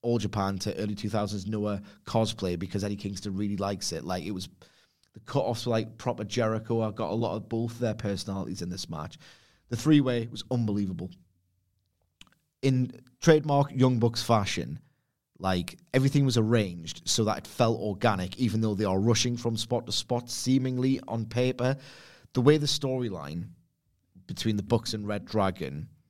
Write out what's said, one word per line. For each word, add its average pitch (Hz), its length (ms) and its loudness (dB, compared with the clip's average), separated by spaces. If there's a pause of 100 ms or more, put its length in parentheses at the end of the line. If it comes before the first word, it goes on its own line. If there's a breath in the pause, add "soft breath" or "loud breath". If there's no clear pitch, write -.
All 120 160 2
Japan 98 400 0
to - 180 -4
early 104 180 -4
two 104 140 -6
thousands 101 380 -2
Noah 104 340 -2 (240 loud breath)
cosplay 107 540 0
because 92 260 -4
Eddie 104 100 -4
Kingston 98 400 -8
really 101 220 -2
likes 101 360 -4
it. 78 120 -8
Like, 90 200 -4
it 101 80 -6
was, 92 180 -8 (640 soft breath)
the 120 60 -18
cut-offs 117 440 -2
were, 120 60 -2
like, 113 260 -2
proper 120 280 -4
Jericho. 113 580 0
I 110 80 0
got 101 200 -4
a 98 40 -2
lot 107 220 0
of 95 120 -8
both 117 300 -4
their 113 160 0
personalities 98 640 -4
in 87 80 -6
this 90 220 -8
match. 80 260 -10 (540 loud breath)
The 120 60 -4
three-way 127 540 4
was 110 200 -12
unbelievable. 101 600 0 (1500)
In 127 400 2 (220)
trademark 147 500 6
Young 127 260 4
Bucks 113 240 2
fashion, 104 560 0 (600)
like, 92 400 -2 (160)
everything 139 320 4
was 123 100 2
arranged 104 720 0
so - 160 2
that 98 140 0
it - 80 -12
felt 117 340 2
organic, 95 580 0
even 113 220 2
though 110 140 2
they 101 100 0
are 95 160 2
rushing 117 380 2
from 117 180 -2
spot 113 300 -4
to 110 60 -8
spot, 120 360 -4
seemingly 131 800 2
on 113 160 -4
paper. 127 540 0 (560 loud breath)
The 127 80 2
way 151 160 8
the 147 80 0
storyline 104 840 -4 (760)
between 110 300 -2
the 101 60 -2
Bucks 113 300 2
and 107 160 -6
Red 104 160 -4
Dragon 92 640 -2 (220)